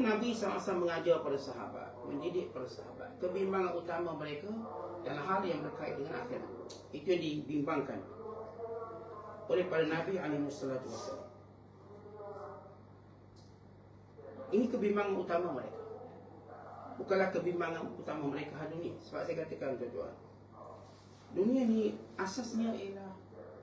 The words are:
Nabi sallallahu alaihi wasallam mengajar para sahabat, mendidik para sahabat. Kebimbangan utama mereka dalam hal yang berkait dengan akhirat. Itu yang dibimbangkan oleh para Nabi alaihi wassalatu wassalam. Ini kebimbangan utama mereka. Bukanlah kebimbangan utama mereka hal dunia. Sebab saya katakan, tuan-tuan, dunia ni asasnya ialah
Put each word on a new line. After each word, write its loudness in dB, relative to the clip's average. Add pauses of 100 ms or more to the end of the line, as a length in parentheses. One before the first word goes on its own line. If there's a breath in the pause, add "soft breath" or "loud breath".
Nabi 6
sallallahu 2
alaihi 0
wasallam 4
mengajar 6
para 2
sahabat, -6 (140)
mendidik -2
para -4
sahabat. -10 (140)
Kebimbangan 4
utama 0
mereka -4 (560)
dalam -2
hal 4
yang 0
berkait -4
dengan -2
akhirat. -4 (400)
Itu -6
yang 4
dibimbangkan 2 (1500)
oleh 6
para 4
Nabi 2
alaihi 2
wassalatu -2
wassalam. -6 (3250)
Ini 8
kebimbangan 4
utama 2
mereka. -6 (1160)
Bukanlah 4
kebimbangan 0
utama -2
mereka -4
hal -4
dunia. -4
Sebab -6
saya 0
katakan, -2
tuan-tuan, -4 (1200)
dunia 8
ni 6 (240)
asasnya 0
ialah -6 (480)